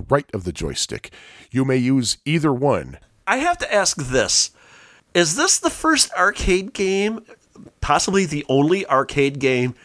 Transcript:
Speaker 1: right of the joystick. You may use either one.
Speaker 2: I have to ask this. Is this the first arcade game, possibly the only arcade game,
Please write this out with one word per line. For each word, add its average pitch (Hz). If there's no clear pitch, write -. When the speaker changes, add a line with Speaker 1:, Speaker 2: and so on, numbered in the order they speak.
Speaker 1:
right 143
of 95
the 90
joystick. -
You 131
may 131
use 127
either 151
one. 104
Speaker 2:
I 220
have 349
to -
ask 196
this. 127
Is 175
this 311
the 339
first -
arcade 190
game, 202
possibly 185
the 147
only 151
arcade 139
game, 127